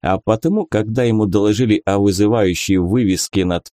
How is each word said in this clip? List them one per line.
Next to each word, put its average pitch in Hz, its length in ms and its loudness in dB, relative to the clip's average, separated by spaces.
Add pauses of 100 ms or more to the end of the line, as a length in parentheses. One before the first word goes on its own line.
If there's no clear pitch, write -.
А 92 180 -2
потому, 170 460 -2
когда 110 380 -2
ему 110 220 2
доложили 107 580 0
о 98 160 0
вызывающей 101 760 2
вывеске 95 680 0
над 90 300 -2